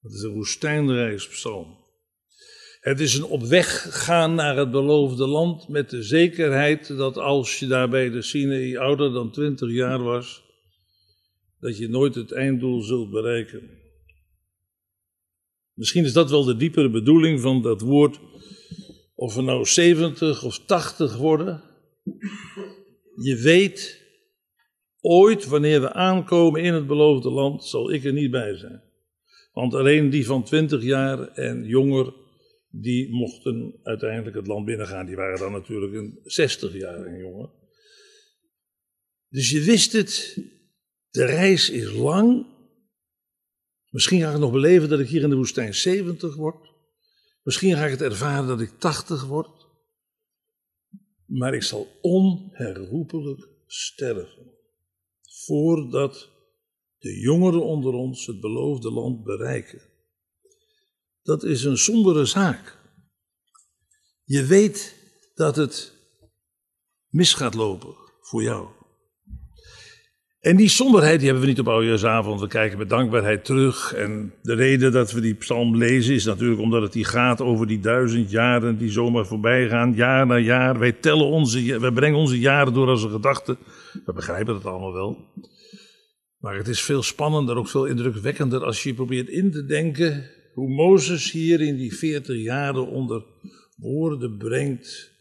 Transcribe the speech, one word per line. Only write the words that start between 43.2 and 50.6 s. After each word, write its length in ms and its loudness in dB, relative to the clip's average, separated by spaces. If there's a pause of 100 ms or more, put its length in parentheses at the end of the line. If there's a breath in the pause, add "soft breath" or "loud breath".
Misschien 320 2
ga 100 -2
ik 80 -2
nog 120 2
beleven 380 6
dat 100 2
ik 80 -2
hier 160 -2
in 60 2
de 60 2
woestijn 380 -2
zeventig 600 -4
word. 380 -10 (720)
Misschien 320 2
ga 100 -2
ik 60 -2
het 100 -6
ervaren 460 -2
dat 140 -2
ik 180 -10
tachtig 460 -4
word. 420 -10 (1600)